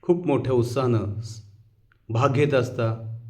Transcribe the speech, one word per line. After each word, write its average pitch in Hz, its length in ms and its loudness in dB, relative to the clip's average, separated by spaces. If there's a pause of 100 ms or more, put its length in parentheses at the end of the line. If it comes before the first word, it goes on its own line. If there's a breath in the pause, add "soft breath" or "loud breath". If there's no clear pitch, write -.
खूप - 260 0
मोठ्या 131 260 2
उत्साहानं 113 680 0
स-, - 200 -12 (680)
भाग 117 200 2
घेत 143 240 2
असता 113 640 -2 (120)